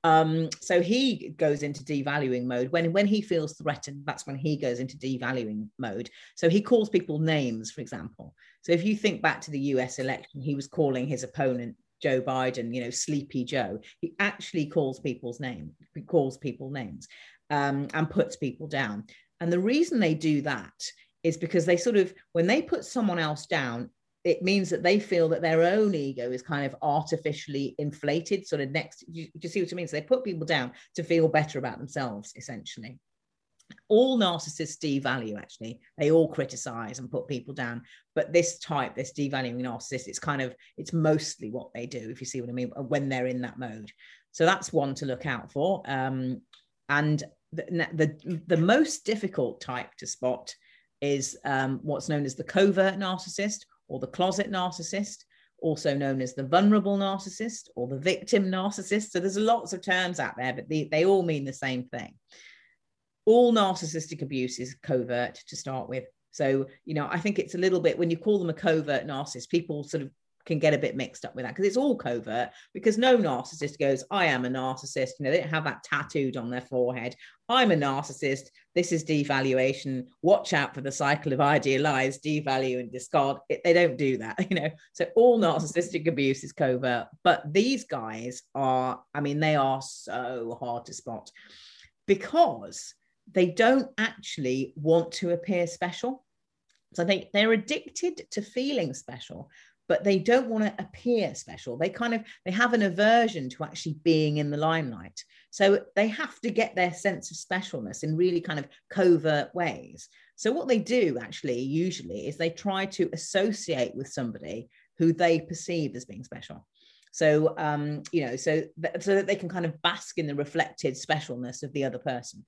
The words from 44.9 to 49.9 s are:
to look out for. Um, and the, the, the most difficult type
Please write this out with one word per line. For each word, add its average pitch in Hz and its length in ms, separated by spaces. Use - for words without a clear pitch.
to 147 100
look 127 200
out 123 260
for. 170 340
Um, 131 540
and 151 340
the, 170 420
the, 156 540
the 170 100
most 233 460
difficult 185 560
type - 380